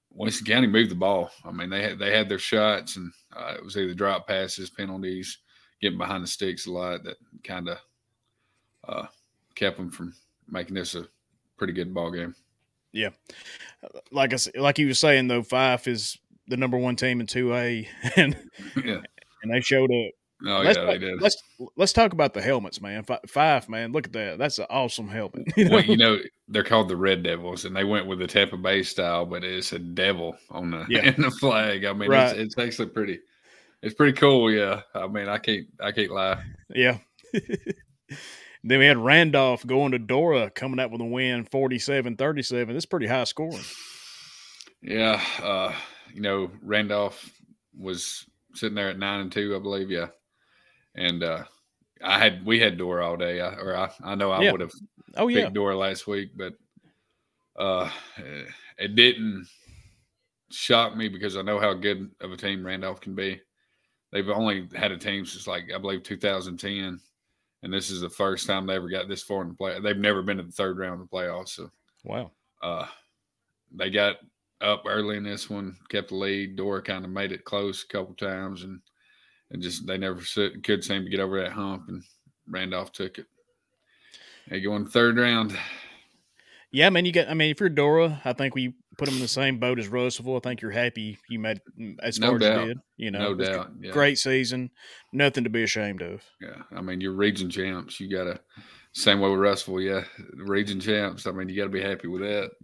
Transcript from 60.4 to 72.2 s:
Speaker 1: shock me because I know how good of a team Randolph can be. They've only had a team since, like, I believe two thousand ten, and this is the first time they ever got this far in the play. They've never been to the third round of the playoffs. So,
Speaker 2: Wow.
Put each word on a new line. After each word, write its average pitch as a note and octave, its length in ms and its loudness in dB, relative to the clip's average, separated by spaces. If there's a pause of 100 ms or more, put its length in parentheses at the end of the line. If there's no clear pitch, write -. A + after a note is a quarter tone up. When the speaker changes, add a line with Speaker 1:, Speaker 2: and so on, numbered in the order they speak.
Speaker 1:
shock A#2 460 2
me A2 120 -4
because F#2+ 280 -6
I F#2+ 60 -4
know G#2 160 0
how G#2 160 2
good F#2+ 360 -2 (100)
of F#2 120 -10
a F#2 40 -12
team G2 300 -6
Randolph F#2+ 340 -8
can F#2+ 140 -12
be. G2 260 -4 (680)
They've G2 180 -2
only G2+ 460 0
had G#2 180 -2
a F2 60 -8
team G2+ 260 -4
since, - 220 -14
like, F2 280 -8
I F2+ 40 -8
believe G2 240 -4
two G2+ 160 -8
thousand F#2 400 -2
ten, G2 420 -8 (640)
and F#2 100 -8
this F#2+ 180 -4
is F#2 100 -8
the F2+ 100 -6
first F#2+ 360 -2
time F#2+ 200 -2
they F#2+ 80 -2
ever F2+ 160 -4
got F#2 180 -6
this G2 140 -8
far G2 200 -4
in F2 60 -8
the E2+ 60 -12
play. F#2+ 260 -6
They've G#2 160 -2
never G2+ 260 2
been G2 160 -2
to F2+ 40 -8
the F2 100 -14
third F#2+ 260 -2
round F2+ 220 -8
of F#2 80 -18
the - 80 -12
playoffs. F2+ 340 -6
So, F2 200 -14 (340)
Speaker 2:
Wow. G#2 280 -10 (300)